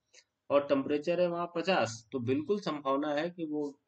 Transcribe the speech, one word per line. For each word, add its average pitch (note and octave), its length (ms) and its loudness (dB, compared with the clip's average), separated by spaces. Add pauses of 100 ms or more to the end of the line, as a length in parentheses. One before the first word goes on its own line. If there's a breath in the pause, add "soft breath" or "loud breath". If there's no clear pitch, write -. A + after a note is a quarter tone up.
(500 soft breath)
और C#3+ 180 4
temperature D3 540 2
है F3+ 60 4
वहाँ F3 280 -4
पचास, E3 560 0
तो C3 80 -4
बिल्कुल D3+ 400 0
संभावना D3 540 -2
है D#3 160 0
कि F3 160 -8
वो D3+ 420 -4